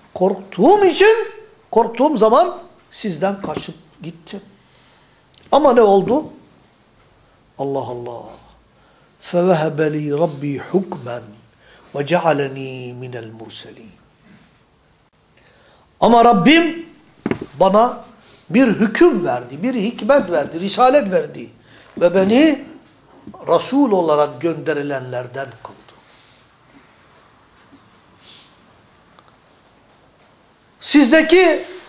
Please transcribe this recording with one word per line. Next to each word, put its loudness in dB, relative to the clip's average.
korktuğum 2
için, 4
korktuğum 0
zaman 2
sizden -6
kaçıp -12
gittim." -16
Ama 4
ne 4
oldu? 2
Allah -4
Allah. -12
"Fevehebe 0
li -6
Rabbi -4
hukmen -6
ve -6
cealeni -4
minel -14
murselin." -20
Ama 6
Rabbim 4
bana 2
bir 4
hüküm 2
verdi, -8
bir -4
hikmet -2
verdi, -4
risalet 2
verdi -6
ve 2
beni 2
Resul 2
olarak 0
gönderilenlerden -6
kıldı. -20
Sizdeki, 2